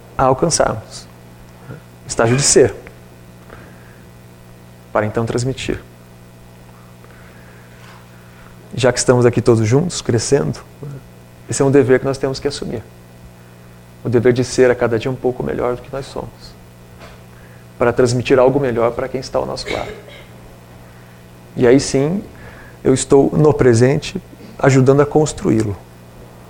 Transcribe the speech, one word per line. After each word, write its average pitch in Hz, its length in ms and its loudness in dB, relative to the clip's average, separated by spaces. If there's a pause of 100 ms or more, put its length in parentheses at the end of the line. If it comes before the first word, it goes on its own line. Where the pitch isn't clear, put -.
(180)
a, 135 60 0
a - 40 2
alcançarmos. 131 800 -2 (1000)
Estágio 120 300 0
de 143 60 -2
ser. - 320 4 (2250)
Para 107 140 0
então 113 180 -4
transmitir. - 560 -6 (3000)
Já 123 180 2
que - 60 -6
estamos 123 260 2
aqui 117 160 2
todos 113 260 2
juntos, 147 320 -2
crescendo, 139 600 -2 (880)
esse 127 120 -6
é 139 40 2
um 135 60 2
dever 127 280 4
que 135 60 -6
nós 135 140 -4
temos 135 200 -6
que - 80 -8
assumir. 139 360 -8 (1200)
O 117 60 -6
dever 120 220 4
de 123 120 0
ser 127 260 2
a 120 60 2
cada 117 240 -2
dia 131 100 -6
um 127 60 -4
pouco 127 260 -4
melhor 123 340 -4
do 123 60 -12
que - 100 -20
nós 135 140 -10
somos. - 240 -12 (1500)
Para 120 120 2
transmitir 127 460 0
algo 131 220 4
melhor 117 320 -2
para 127 160 -8
quem 131 120 -8
está 131 200 -6
ao 131 80 -4
nosso 131 240 -10
lado. - 200 -8 (1600)
E 127 140 2
aí 139 140 6
sim, 147 420 -2 (580)
eu 135 120 2
estou 139 400 4
no 151 200 4
presente, 127 680 2 (360)
ajudando 135 440 4
a 143 40 2
construí-lo. 135 680 -2 (760)